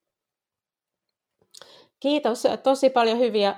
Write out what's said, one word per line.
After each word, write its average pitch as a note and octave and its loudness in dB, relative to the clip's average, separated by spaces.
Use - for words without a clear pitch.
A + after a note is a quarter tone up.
Kiitos. C#4 -2
Tosi C4+ 2
paljon A#3 0
hyviä, G#3 0